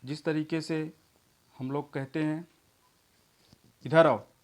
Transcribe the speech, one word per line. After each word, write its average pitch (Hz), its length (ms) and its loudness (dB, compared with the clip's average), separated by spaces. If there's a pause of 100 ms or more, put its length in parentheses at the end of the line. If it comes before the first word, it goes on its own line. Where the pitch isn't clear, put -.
जिस 139 200 -10
तरीके 156 360 -2
से 156 320 -6 (640)
हम 131 120 -8
लोग 143 220 -6
कहते 135 300 -6
हैं, 156 260 -4 (1400)
इधर 160 200 8
आओ 117 200 2 (180)